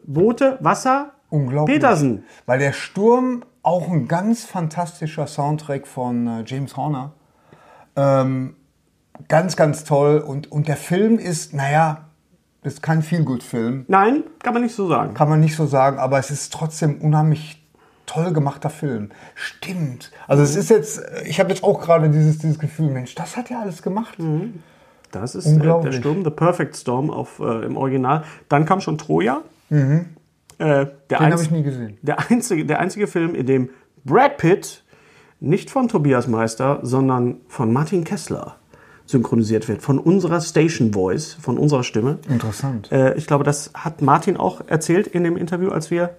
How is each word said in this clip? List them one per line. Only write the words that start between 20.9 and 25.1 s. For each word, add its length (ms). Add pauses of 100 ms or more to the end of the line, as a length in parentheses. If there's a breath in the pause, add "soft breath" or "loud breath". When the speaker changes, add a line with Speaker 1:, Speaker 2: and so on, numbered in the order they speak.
Speaker 2:
ich 140
habe 100
jetzt 140
auch 180
gerade 280
dieses, 280
dieses 220
Gefühl, 300
Mensch, 260
das 220
hat 140
er 80
alles 220
gemacht. 380
Speaker 1:
Mhm. 420 (500 soft breath)